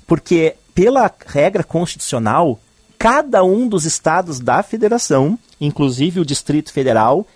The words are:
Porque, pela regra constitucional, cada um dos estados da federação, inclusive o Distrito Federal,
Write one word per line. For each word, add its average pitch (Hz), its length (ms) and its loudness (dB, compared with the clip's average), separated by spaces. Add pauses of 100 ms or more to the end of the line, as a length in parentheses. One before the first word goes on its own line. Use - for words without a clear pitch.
Porque, 160 480 0 (180)
pela 226 400 2 (140)
regra 175 360 0
constitucional, 131 960 -2 (400)
cada 240 440 2
um 208 240 2
dos 185 180 -2
estados 160 540 -2
da 127 240 0
federação, 214 760 0 (240)
inclusive 147 580 -2
o 165 60 -2
Distrito 147 480 -4
Federal, 127 640 2